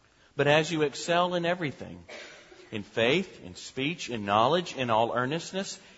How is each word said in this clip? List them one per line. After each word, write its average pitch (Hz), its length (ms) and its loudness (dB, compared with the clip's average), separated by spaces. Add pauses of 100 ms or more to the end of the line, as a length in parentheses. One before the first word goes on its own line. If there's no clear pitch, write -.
(360)
But 139 100 2
as 156 240 4
you 160 120 0
excel 175 520 0
in 170 100 0
everything, 143 540 -4 (720)
in 104 140 -6
faith, 139 600 0
in 90 120 -14
speech, 143 520 -6
in 110 160 -6
knowledge, 127 520 4
in 127 120 -2
all 113 240 4
earnestness, 165 680 -4 (180)